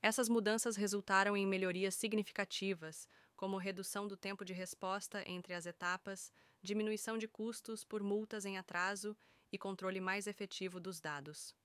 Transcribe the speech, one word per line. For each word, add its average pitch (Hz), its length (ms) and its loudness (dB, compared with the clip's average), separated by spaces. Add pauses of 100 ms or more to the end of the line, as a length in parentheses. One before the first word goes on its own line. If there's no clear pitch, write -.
Essas 220 260 4
mudanças 220 480 4
resultaram 202 600 4
em 196 80 4
melhorias 190 480 2
significativas, 196 1120 0 (280)
como 190 220 -2
redução 190 500 -4
do 196 100 -8
tempo 196 260 -6
de 185 80 -8
resposta 185 800 -4
entre 180 240 -6
as 170 120 -4
etapas, 180 680 -4 (300)
diminuição 214 560 0
de 220 100 -2
custos 226 580 -6
por 214 160 -2
multas 208 440 2
em 196 120 -2
atraso 190 580 0 (360)
e 196 60 -4
controle 190 440 0
mais 190 240 2
efetivo 190 540 -4
dos 175 200 -6
dados. 151 640 -6